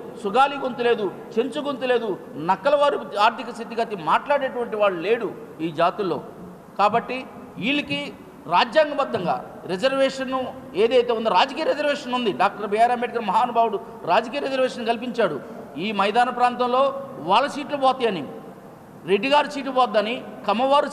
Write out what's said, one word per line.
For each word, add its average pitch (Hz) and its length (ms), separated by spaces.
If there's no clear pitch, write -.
సుగాలి 262 420
గొంతు 247 240
లేదు, 220 180
చెంచు 269 320
గొంతు 277 260
లేదు, 226 180
నక్కలవారి 285 480
ఆర్థిక 233 320
స్థితిగతి 226 380
మాట్లాడేటువంటి 233 720
వాళ్ళు 196 260
లేడు 226 200
ఈ 170 40
జాతుల్లో. 170 400
కాబట్టి 226 380
వీళ్ళకి 285 380
రాజ్యాంగబద్ధంగా 240 800
రిజర్వేషన్ 262 600
ఏదైతే 240 340
ఉందో, 226 120
రాజకీయ 294 320
రిజర్వేషన్ 285 480
ఉంది. 233 120
డాక్టర్ 202 320
బీఆర్ 233 220
అంబేద్కర్ 233 360
మహానుభావుడు 226 480
రాజకీయ 233 360
రిజర్వేషన్ 254 440
కల్పించాడు. 226 460
ఈ 220 40
మైదాన 220 300
ప్రాంతంలో 247 440
వాళ్ళ 240 140
సీట్లు 285 300
పోతాయని 233 380
రెడ్డి 208 240
గారు 294 200
సీటు 269 240
పోద్దని, 220 360
కమ్మవారు 269 460